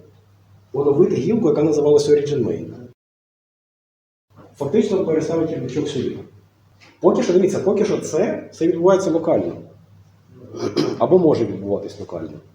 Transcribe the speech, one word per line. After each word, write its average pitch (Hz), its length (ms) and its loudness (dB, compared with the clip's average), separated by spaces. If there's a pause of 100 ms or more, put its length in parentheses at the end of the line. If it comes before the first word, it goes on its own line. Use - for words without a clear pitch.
(720)
оновити 143 440 2
гілку, 190 320 0
яка 147 140 2
називалась 147 480 4
Origin 139 340 0
Main? 82 280 -4 (1800)
Фактично 185 480 0
переставити 160 480 0
ярличок 135 360 -4
сюди. - 300 -6 (840)
Поки 208 220 4
що, 175 100 0
дивіться, 175 260 2
поки 208 260 0
що - 140 -2
це - 540 -4
все 165 140 -2
відбувається 175 440 2
локально. 139 460 0 (720)
<clears throat> - 680 -4
Або 139 200 4
може 127 260 2
відбуватись 98 560 -6
локально. 80 400 -12 (140)